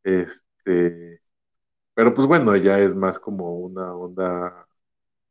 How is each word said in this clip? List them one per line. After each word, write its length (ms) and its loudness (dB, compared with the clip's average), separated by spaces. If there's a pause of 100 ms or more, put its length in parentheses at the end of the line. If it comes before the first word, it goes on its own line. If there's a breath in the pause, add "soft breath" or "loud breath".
Este, 1160 -4 (760)
pero 200 4
pues 140 2
bueno, 280 4
ya 240 4
es 140 4
más 260 -2
como 380 -8
una 380 -10
onda, 720 -8 (640)